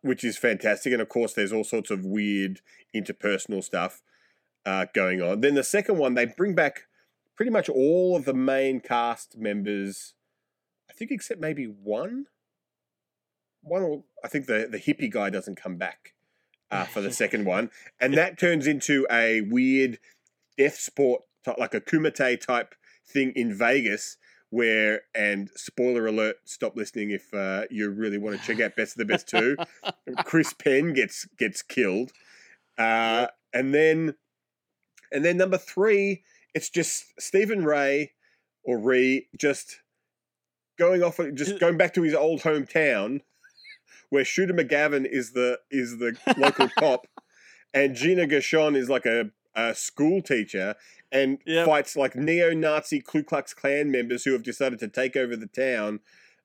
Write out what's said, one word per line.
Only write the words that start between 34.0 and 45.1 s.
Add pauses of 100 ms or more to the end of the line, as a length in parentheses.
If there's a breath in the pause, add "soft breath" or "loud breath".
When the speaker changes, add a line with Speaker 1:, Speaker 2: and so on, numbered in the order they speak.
Speaker 1:
and
then
number
three, (300 soft breath)
it's
just
Stephen
Ray (520)
or
Ree (100)
just (1000)
going
off, (160)
just
Speaker 2:
Is
Speaker 1:
going
back
to
his
old
hometown, (880 loud breath)
where
Shooter
McGavin
is